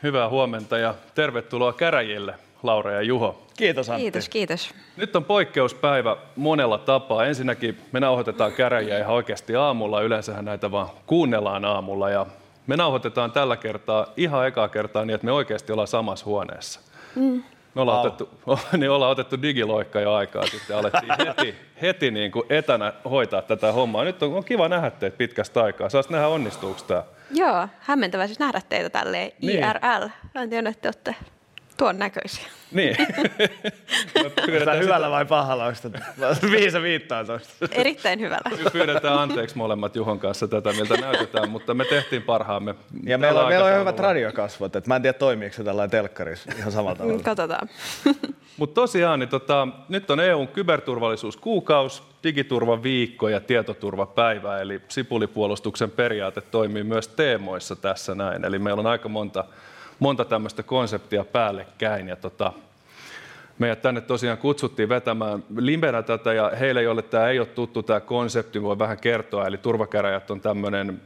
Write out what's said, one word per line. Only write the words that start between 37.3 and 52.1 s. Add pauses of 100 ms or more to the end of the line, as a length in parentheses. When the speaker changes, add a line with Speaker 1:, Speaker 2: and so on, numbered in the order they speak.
Speaker 3:
Erittäin
hyvällä.
Speaker 1:
Me
pyydetään
anteeksi
molemmat
Juhon
kanssa
tätä,
miltä
näytetään,
mutta
me
tehtiin
parhaamme
Speaker 2:
Ja (260)
Speaker 1:
tällä
Speaker 2:
meillä
on,
meillä
on
Speaker 1:
aikataululla.
Speaker 2:
hyvät
radiokasvot,
et
mä
en
tiedä,
toimiiko
se
tällainen
telkkarissa
ihan
samalla
tavalla.
Speaker 3:
Mm,
katsotaan. (440)
<laughs>
Speaker 1:
Mut
tosiaan,
niin
tota, (220)
nyt
on
E
U:n
kyberturvallisuuskuukaus, (200)